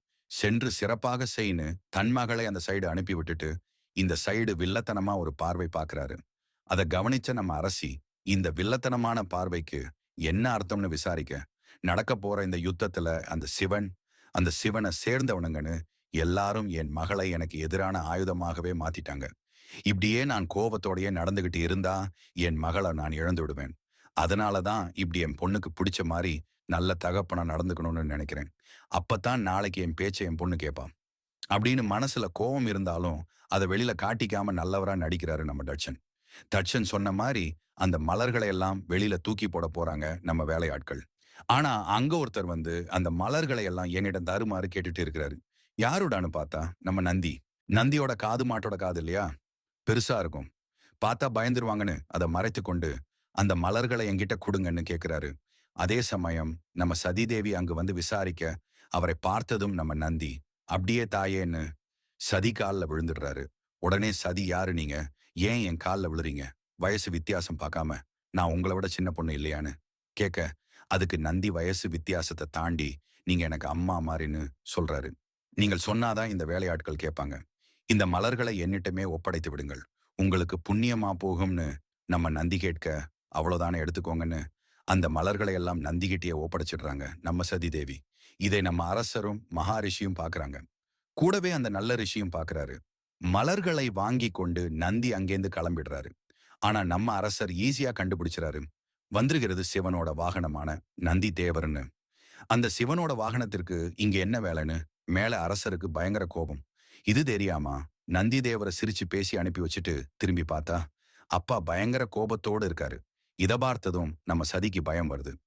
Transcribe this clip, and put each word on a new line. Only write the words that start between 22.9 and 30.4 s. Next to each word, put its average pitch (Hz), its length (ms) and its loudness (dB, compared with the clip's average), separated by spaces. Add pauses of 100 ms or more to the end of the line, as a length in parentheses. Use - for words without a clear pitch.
நான் 76 200 -2
இழந்து 82 300 0
விடுவேன். 69 320 -6 (400)
அதனால 98 480 2
தான் 95 320 -2
இப்படி 90 260 -2
என் 76 220 -2
பொண்ணுக்கு 95 320 -2
பிடிச்ச 95 300 0
மாதிரி 85 300 0 (320)
நல்ல 90 280 2 (100)
தகப்பனா 90 400 0
நடந்துக்கணும்னு 82 600 -2
நினைக்கிறேன். 73 460 -4 (400)
அப்பத்தான் 110 480 0
நாளைக்கு 98 440 0
என் 85 120 0
பேச்சை 98 340 -2
என் 82 80 -2
பொண்ணு 87 200 0